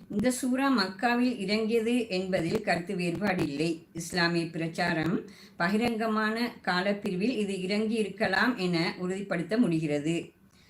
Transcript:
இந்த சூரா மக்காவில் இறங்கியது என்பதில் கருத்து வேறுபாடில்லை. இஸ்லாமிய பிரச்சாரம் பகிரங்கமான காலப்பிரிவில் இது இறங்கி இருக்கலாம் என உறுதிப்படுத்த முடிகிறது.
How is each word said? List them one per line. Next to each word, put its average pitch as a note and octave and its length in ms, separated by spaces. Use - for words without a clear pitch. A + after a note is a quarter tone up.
இந்த G#3+ 220
சூரா C4 380
மக்காவில் A#3+ 680
இறங்கியது A3 720
என்பதில் F#3 520
கருத்து F3+ 340
வேறுபாடில்லை. E3+ 1000
இஸ்லாமிய E3+ 560
பிரச்சாரம் E3 720
பகிரங்கமான A3 920
காலப்பிரிவில் G3+ 760
இது G3 240
இறங்கி G#3+ 340
இருக்கலாம் G3+ 640
என F3+ 400
உறுதிப்படுத்த F#3 600
முடிகிறது. D#3+ 760